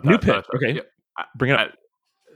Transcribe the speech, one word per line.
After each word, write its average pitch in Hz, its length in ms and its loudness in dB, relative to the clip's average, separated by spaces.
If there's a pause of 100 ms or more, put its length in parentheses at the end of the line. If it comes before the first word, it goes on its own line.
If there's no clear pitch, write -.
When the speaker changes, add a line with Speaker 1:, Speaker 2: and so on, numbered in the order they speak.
Speaker 1:
New 151 80 6
Speaker 2:
that, 247 80 4
that - 100 0
I 113 60 2
Speaker 1:
pitch. 98 100 -6
Speaker 2:
thought, - 80 -10
Speaker 1:
Okay. 123 200 -2
Speaker 2:
yeah, 127 80 -8 (360)
I, - 60 -8 (120)
Speaker 1:
Bring 131 140 0
it 131 80 2
up. 107 100 2
Speaker 2:
I, - 60 -18 (600)